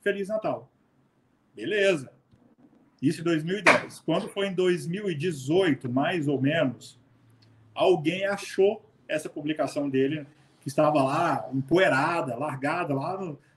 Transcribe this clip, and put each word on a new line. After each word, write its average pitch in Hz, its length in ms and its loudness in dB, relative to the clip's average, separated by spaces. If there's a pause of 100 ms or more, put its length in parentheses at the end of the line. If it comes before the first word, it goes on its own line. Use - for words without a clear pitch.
Feliz 196 280 -2
Natal." 151 420 -4 (840)
Beleza. 180 600 0 (880)
Isso 160 180 0
em 160 40 -10
dois 160 200 0
mil 185 140 -4
e 196 40 -8
dez. - 380 2
Quando - 300 -2
foi 196 160 -4
em 190 80 -6
dois 180 320 0
mil 190 240 -4
e 165 40 -4
dezoito, 147 760 0
mais 147 360 0
ou 139 140 0
menos, 139 580 0 (760)
alguém 175 500 2
achou 202 580 0 (240)
essa - 220 -4
publicação 147 640 -4
dele, 139 360 0 (340)
que - 80 -10
estava 151 340 4
lá, 151 500 0
empoeirada, 151 840 2
largada, 143 600 -4
lá 170 260 -4
no, 160 180 -8 (180)